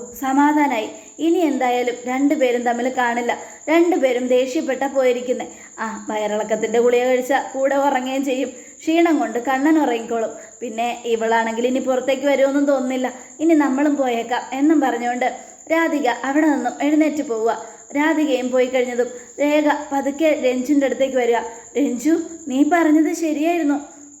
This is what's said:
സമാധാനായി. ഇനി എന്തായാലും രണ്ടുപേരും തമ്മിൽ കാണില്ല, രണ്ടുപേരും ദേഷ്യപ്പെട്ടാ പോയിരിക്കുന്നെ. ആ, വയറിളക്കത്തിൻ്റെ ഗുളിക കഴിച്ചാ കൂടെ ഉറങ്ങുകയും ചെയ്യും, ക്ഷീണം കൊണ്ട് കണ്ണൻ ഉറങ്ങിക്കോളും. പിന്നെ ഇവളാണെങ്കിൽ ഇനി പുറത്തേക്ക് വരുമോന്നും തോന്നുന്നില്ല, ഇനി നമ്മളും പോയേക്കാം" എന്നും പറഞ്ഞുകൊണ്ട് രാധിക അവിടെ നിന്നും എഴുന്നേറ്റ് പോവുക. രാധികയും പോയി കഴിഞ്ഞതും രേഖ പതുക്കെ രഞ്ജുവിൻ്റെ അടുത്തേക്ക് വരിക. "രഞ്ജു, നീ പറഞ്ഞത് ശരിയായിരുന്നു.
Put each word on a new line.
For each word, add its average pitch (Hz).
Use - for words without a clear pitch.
സമാധാനായി. 277
ഇനി 339
എന്തായാലും 247
രണ്ടുപേരും 254
തമ്മിൽ 240
കാണില്ല, 240
രണ്ടുപേരും 294
ദേഷ്യപ്പെട്ടാ 262
പോയിരിക്കുന്നെ. 247
ആ, 220
വയറിളക്കത്തിൻ്റെ 214
ഗുളിക 240
കഴിച്ചാ 254
കൂടെ 269
ഉറങ്ങുകയും 269
ചെയ്യും, 269
ക്ഷീണം 330
കൊണ്ട് 233
കണ്ണൻ 269
ഉറങ്ങിക്കോളും. 233
പിന്നെ 233
ഇവളാണെങ്കിൽ 226
ഇനി 254
പുറത്തേക്ക് 262
വരുമോന്നും 277
തോന്നുന്നില്ല, 254
ഇനി 330
നമ്മളും 285
പോയേക്കാം" 240
എന്നും 285
പറഞ്ഞുകൊണ്ട് 240
രാധിക 320
അവിടെ 285
നിന്നും 247
എഴുന്നേറ്റ് 294
പോവുക. 226
രാധികയും 294
പോയി 254
കഴിഞ്ഞതും 247
രേഖ 294
പതുക്കെ 277
രഞ്ജുവിൻ്റെ 254
അടുത്തേക്ക് 262
വരിക. 233
"രഞ്ജു, 277
നീ 254
പറഞ്ഞത് 320
ശരിയായിരുന്നു. 311